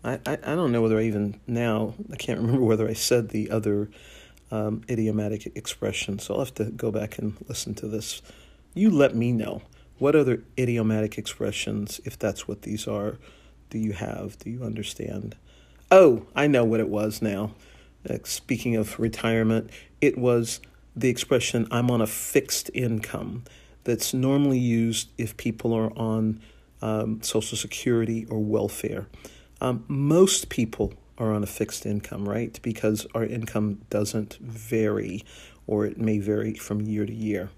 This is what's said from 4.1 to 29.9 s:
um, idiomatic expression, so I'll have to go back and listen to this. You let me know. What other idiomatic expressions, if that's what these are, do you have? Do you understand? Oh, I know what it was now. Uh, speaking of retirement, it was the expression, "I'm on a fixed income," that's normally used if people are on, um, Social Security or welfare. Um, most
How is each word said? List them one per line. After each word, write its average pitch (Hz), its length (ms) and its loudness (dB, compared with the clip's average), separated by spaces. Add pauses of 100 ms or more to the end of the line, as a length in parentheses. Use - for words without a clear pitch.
um, 107 380 -4
idiomatic 107 680 -2
expression, - 640 -6
so - 140 -8
I'll - 80 0
have 127 140 -6
to 107 100 -2
go 110 260 -4
back 104 260 -4
and 107 180 -4 (120)
listen - 280 -8
to - 120 -10
this. 107 340 -8 (520)
You 208 160 4
let 139 260 6
me 120 160 2
know. 110 300 -2 (380)
What 143 160 4
other 127 280 4 (140)
idiomatic 110 640 0
expressions, 104 840 -6
if - 140 -12
that's - 300 -4
what 104 160 -10
these 107 240 -6
are, 104 320 -6 (500)
do - 80 -8
you 110 160 -2
have? 98 460 -8
Do - 100 -12
you 123 140 -8
understand? 110 720 -8 (560)
Oh, 156 340 10 (100)
I 143 120 4
know 127 180 6
what 110 140 4
it 113 100 0
was 107 320 -2
now. 107 320 -2 (560)
Uh, - 140 -4
speaking - 520 -2
of 107 240 -2
retirement, 113 680 2 (320)
it 143 160 4
was 120 420 2 (360)
the 123 120 0
expression, 117 600 2
"I'm 120 220 2
on 117 100 4
a 107 60 2
fixed - 680 0
income," 110 680 -4 (400)
that's - 280 0
normally 135 460 4
used 117 600 2
if 113 180 -4
people 113 380 -2
are 110 200 0
on, 110 440 0 (420)
um, 110 400 -2
Social - 340 -2
Security 113 720 0
or 110 140 -4
welfare. 104 680 -2 (540)
Um, 123 260 -2
most 151 640 4